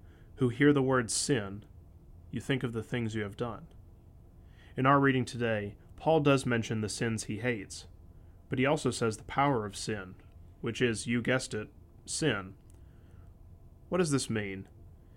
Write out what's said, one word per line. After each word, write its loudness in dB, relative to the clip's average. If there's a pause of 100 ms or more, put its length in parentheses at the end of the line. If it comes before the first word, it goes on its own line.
(380)
who 2
hear 6
the 4
word 2
sin, -2 (680)
you -6
think -2
of -4
the -4
things -4
you -2
have -8
done. -8 (1080)
In -2
our 8
reading 4
today, -4 (180)
Paul 2
does 4
mention 0
the -2
sins -2
he -6
hates, -6 (640)
but -4
he 2
also 2
says -2
the -16
power 2
of -10
sin, -8 (460)
which -2
is, 0
you 0
guessed 0
it, -8 (340)
sin. -2 (1400)
What -2
does 2
this 2
mean? -4 (480)